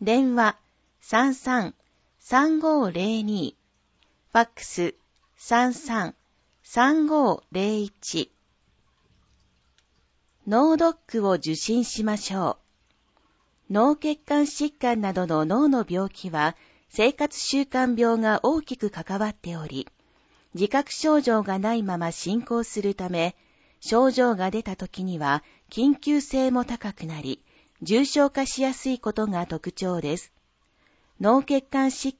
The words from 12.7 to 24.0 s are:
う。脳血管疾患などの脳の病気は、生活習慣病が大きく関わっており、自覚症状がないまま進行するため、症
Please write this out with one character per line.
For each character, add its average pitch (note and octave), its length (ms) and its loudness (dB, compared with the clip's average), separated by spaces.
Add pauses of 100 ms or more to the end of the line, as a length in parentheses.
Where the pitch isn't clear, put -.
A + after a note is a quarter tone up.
う。 G3 40 -8
脳 B3+ 240 4
血 D4+ 220 -4
管 D4 240 0
疾 D4 360 -4
患 A#3+ 220 0
な G3 120 -2
ど F3+ 140 -2
の D#3 180 2
脳 A3+ 220 2
の B3+ 200 2
病 F#3+ 220 -4
気 F#3 220 -12
は、 D#3 260 0 (320)
生 A#3 240 2
活 - 260 -4
習 C#4 240 -2
慣 B3+ 380 0
病 A#3 180 4
が A3 260 2
大 D4+ 180 0
き - 140 -10
く G3+ 140 -4
関 F#3+ 280 -8
わ G#3+ 120 -2
っ G#3 40 -10
て E3+ 220 -10
お D#3 100 -10
り、 C3+ 220 -10 (640)
自 F#3 140 0
覚 C#4 240 -2
症 D4+ 300 2
状 A3 200 2
が F#3+ 160 -4
な G#3+ 140 0
い A#3 100 -2
ま F#3+ 140 -4
ま E3+ 160 -2
進 G#3+ 300 -4
行 A#3 200 -2
す - 200 -8
る G3 120 0
た F#3 140 -6
め、 E3+ 280 -2 (440)
症 B3+ 300 4